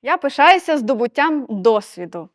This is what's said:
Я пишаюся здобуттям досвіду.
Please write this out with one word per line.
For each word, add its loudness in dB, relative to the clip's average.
Я -2
пишаюся 2
здобуттям -2
досвіду. -2